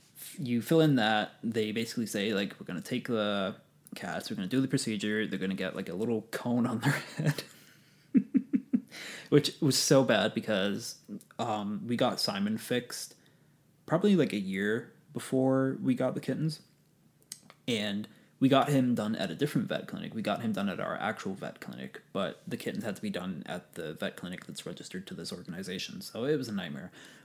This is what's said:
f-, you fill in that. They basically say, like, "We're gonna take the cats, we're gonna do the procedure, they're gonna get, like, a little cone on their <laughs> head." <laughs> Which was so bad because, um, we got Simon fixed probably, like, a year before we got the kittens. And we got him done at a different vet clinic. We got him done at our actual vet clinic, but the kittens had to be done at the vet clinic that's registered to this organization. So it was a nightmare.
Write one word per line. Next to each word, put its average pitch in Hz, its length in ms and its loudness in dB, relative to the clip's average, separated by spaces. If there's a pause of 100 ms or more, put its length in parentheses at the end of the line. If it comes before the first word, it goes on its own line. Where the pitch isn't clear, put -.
(160)
f-, - 220 -14
you 120 240 0
fill 160 180 6
in 156 160 8
that. 107 360 4 (120)
They 110 280 0
basically 113 340 -2
say, 104 260 0
like, 98 260 0
"We're - 60 -14
gonna 87 160 -6
take 123 280 -6
the 104 480 0 (380)
cats, 90 360 -8
we're 107 60 -4
gonna 92 120 -4
do 131 140 2
the 131 60 0
procedure, 107 580 0
they're 92 120 -4
gonna 95 160 -2
get, 95 220 -4
like, 95 140 -8
a 85 40 -6
little 110 360 0
cone 120 360 0
on 117 140 -2
their 143 120 2
<laughs> - 260 -6
head." 151 240 0 (720)
<laughs> 254 80 8 (1040)
Which 143 320 6
was 139 180 4
so 135 240 8
bad 107 300 4
because, 101 640 0 (440)
um, 107 480 -4
we 120 100 0
got 113 240 2
Simon 101 360 0
fixed - 580 -4 (680)
probably, 190 320 4
like, 135 160 4
a 107 80 -2
year 101 540 -2 (180)
before 131 680 2
we 131 120 4
got 127 200 0
the 143 60 -4
kittens. 151 400 -2 (1040)
And 104 420 -2 (320)
we 135 80 6
got 135 200 6
him 127 260 4
done 107 220 0
at 98 140 -2
a 80 40 -6
different 135 340 0
vet - 200 -4
clinic. 85 260 -8
We 110 80 -6
got 101 200 0
him 113 100 0
done 101 160 -2
at 87 100 -4
our 87 180 -4
actual 101 380 -4
vet - 260 -10
clinic, - 420 -12 (100)
but 95 340 -4
the 123 100 -6
kittens 101 280 -6
had 104 120 -4
to - 60 -12
be 104 80 -4
done 92 360 -6
at - 280 -10
the 80 200 -8
vet - 220 -6
clinic 90 300 -10
that's - 180 -12
registered - 440 -10
to 98 60 -10
this - 180 -10
organization. 92 680 -10
So - 240 -8
it 151 120 2
was 127 120 -4
a 107 40 -6
nightmare. 90 400 -6 (320)